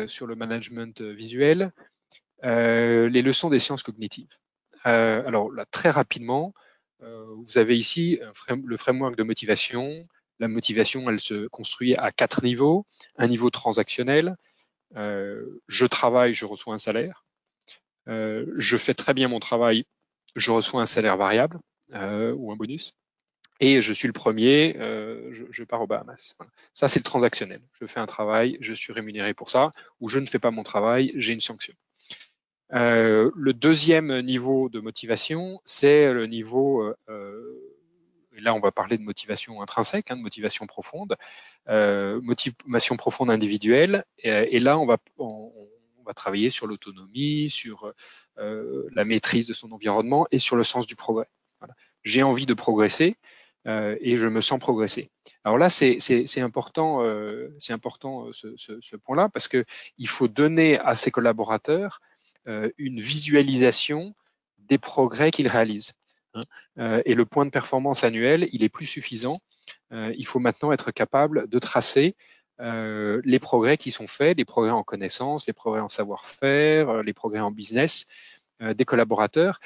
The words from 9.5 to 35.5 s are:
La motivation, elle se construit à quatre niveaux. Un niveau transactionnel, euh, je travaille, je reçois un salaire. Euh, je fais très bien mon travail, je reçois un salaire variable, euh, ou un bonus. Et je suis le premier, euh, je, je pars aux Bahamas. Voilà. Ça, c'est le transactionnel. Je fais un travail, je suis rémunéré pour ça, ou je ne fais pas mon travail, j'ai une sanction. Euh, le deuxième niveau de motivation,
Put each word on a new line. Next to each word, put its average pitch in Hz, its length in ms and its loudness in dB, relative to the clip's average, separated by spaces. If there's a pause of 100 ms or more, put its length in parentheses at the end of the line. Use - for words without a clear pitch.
La 120 80 -4
motivation, 113 640 -2
elle 107 100 0
se 104 280 -6
construit 123 480 -2
à 117 160 -2
quatre - 320 0
niveaux. 139 420 2 (320)
Un 120 100 2
niveau 120 220 2
transactionnel, 139 880 0 (580)
euh, 104 720 -8
je 107 200 2
travaille, 123 480 2
je 110 100 -6
reçois 104 300 -10
un - 20 -8
salaire. 117 480 -4 (840)
Euh, 110 380 -6 (120)
je 120 200 0
fais - 160 0
très - 220 0
bien 131 120 2
mon 117 120 -2
travail, 117 460 0 (500)
je 120 160 0
reçois 117 320 0
un - 20 0
salaire 107 320 2
variable, 113 400 2 (360)
euh, 107 400 -4
ou 123 180 -8
un 107 40 -10
bonus. 113 380 -10 (680)
Et 135 220 6
je 110 120 -2
suis - 140 -2
le 117 60 -2
premier, 123 640 4
euh, 113 560 -8
je, 117 160 -16
je - 140 -14
pars 117 180 -6
aux 104 60 -4
Bahamas. 110 500 -6
Voilà. - 140 -20 (220)
Ça, - 140 0
c'est - 120 2
le 117 60 -4
transactionnel. 117 560 -2 (200)
Je 117 60 -14
fais - 120 -10
un 113 60 -4
travail, 110 540 0
je 113 160 -10
suis - 180 -12
rémunéré 107 400 -6
pour - 160 -10
ça, 143 220 2 (280)
ou 113 100 -8
je 127 100 0
ne 135 80 -4
fais - 100 -4
pas 120 140 0
mon 110 100 -8
travail, 117 540 0
j'ai 117 180 -4
une 113 80 -6
sanction. 107 320 -10 (1000)
Euh, 113 600 4
le 135 180 0
deuxième 151 680 4
niveau 127 480 0
de 113 100 -8
motivation, 120 840 -6